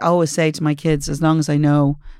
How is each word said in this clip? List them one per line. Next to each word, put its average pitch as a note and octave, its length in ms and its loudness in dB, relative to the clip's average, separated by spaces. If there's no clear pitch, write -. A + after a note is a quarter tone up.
always E3+ 280 2
say D#3+ 220 0
to D3+ 120 -8
my D3+ 120 0
kids, D3+ 320 -2
as D3 140 -4
long D#3+ 180 2
as D3+ 80 -2
I D3 80 0
know, D3 440 2